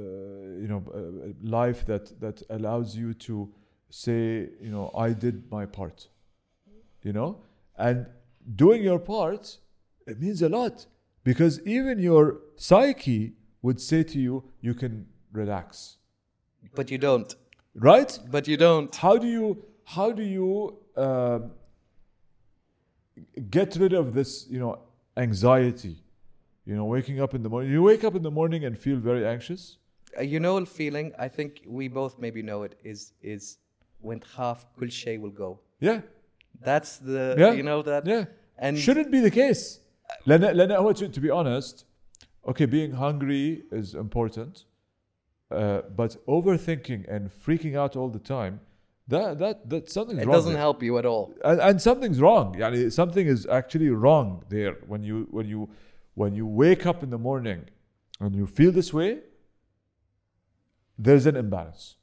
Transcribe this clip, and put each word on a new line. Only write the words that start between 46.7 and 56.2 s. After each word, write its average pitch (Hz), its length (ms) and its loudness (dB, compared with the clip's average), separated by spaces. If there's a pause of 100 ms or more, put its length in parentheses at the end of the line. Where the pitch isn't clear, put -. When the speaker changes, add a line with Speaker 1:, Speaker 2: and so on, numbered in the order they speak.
Speaker 1:
and 101 160 -8
freaking 156 460 -4
out 139 220 -2
all 127 120 -4
the 110 100 -10
time, 107 420 -8 (480)
that, 165 300 -2
that, 202 300 -6
that 156 200 -6
something's 214 320 -6
Speaker 2:
It 113 60 -2
Speaker 1:
wrong 139 80 6
Speaker 2:
doesn't 165 180 4
Speaker 1:
there. 147 80 -2
Speaker 2:
help 147 200 0
you 120 160 0
at 117 80 0
all. 113 280 -2 (100)
Speaker 1:
And, 165 160 4
and 190 220 6
something's 226 400 2
wrong. 147 340 6
يعني, 117 380 0
something 175 340 2
is 123 200 2
actually 143 420 0
wrong 117 580 4
there. 101 300 -4 (100)
When 104 160 -8
you, 107 280 -6
when 107 160 -6
you, 107 220 -8 (460)
when 101 200 -2